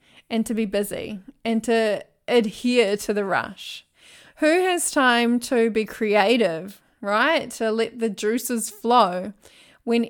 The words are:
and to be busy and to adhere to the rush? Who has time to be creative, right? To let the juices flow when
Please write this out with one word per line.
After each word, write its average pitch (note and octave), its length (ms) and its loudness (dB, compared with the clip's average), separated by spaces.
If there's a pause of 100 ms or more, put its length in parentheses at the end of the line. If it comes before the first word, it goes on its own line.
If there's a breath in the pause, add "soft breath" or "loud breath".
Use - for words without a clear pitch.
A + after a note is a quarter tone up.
(300 soft breath)
and A3+ 160 0
to A#3+ 80 -2
be A3 100 0
busy G3+ 560 -6 (240)
and A3+ 200 0
to A3 380 0 (240)
adhere A#3 720 2
to G#3 160 -4
the G3+ 140 -2
rush? - 580 -6 (520 loud breath)
Who D#4 100 0
has F4+ 440 2
time A#3+ 500 2
to A#3 280 0
be A3 160 0
creative, G3+ 960 0 (220)
right? A#3+ 500 0
To A3 180 -4
let A3+ 280 -4
the A3+ 100 -2
juices A3 640 -4
flow G#3 640 0 (500 soft breath)
when A#3 260 0